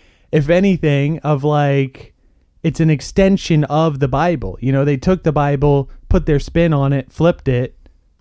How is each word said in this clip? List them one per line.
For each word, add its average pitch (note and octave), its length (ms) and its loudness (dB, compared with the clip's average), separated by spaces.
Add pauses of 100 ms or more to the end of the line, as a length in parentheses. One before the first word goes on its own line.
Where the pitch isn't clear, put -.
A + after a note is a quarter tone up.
(300)
if C#3+ 200 0
anything, D#3+ 680 2
of, D3 240 -2
like, C#3+ 680 -2 (500)
it's - 160 -2
an D#3+ 120 4
extension F3 760 0
of D3+ 360 -2
the C#3+ 80 0
Bible. C#3 520 -4
You C3 120 -2
know, C#3 120 0
they C#3+ 140 0
took F#3 260 -2
the D#3+ 80 0
Bible, C#3+ 560 0 (220)
put E3+ 160 2
their D3 120 2
spin E3 360 0
on C#3 180 0
it, C3+ 180 -4
flipped E3 380 0
it, B2+ 260 -2 (460)